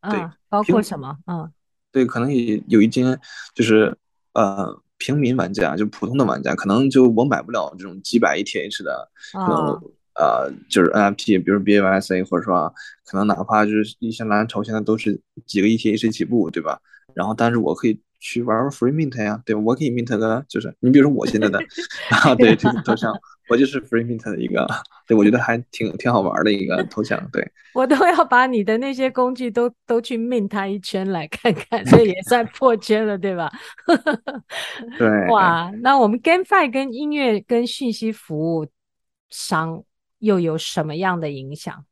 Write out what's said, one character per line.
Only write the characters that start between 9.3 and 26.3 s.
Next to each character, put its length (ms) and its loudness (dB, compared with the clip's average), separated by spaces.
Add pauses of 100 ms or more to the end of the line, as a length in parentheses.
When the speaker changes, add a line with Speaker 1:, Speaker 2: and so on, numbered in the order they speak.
Speaker 1:
可 200 -4
能， 140 -2
Speaker 2:
哦。 160 -6 (340)
Speaker 1:
呃， 320 0 (200)
就 120 2
是 100 4
N 120 2
F 140 2
T， 200 0
比 140 0
如 80 2
B 160 2
A 60 4
Y 180 2
C， 240 -4
或 160 -4
者 60 -10
说 280 -2 (300)
可 140 -8
能 100 0
哪 160 2
怕 220 2
就 60 -2 (120)
是 160 -10
一 100 -6
些 140 -8
蓝 240 0
筹， 160 -6
现 100 -8
在 60 -2
都 180 0
是 240 -4 (240)
几 160 -2
个 60 4
E 80 4
T 160 0
H 180 0
起 140 -4
步， 260 0
对 140 -6
吧？ 160 -6 (340)
然 140 -4
后， 60 -4
但 180 0
是 60 0
我 180 0
可 100 -6
以 160 0 (240)
去 160 -6
玩 160 -2
玩 140 -2
Free 200 -2
Mint 320 -4
呀， 220 -4
对 100 -2
吧？ 80 -2
我 120 2
可 80 -6
以 80 -2
mint 260 -4
个， 320 -2
就 100 -6
是 200 -10
你 100 2
比 80 8
如 100 8
说 80 2
我 120 -2
现 120 0
在 80 0
的， 120 0 (180)
Speaker 2:
<laughs> 180 -14
Speaker 1:
<laughs> 140 -12
啊， 240 4
对， 220 8
这 160 0
个 100 -4
头 140 0
像， 200 -4 (340)
我 60 2
就 120 4
是 160 -4
Free 200 -2
Mint 200 -8
的 180 -8
一 60 -4
个， 200 -2 (380)
对， 100 4
我 80 6
觉 60 8
得 80 4
还 220 -2 (100)
挺， 280 -8
挺 140 -2
好 100 2
玩 220 -2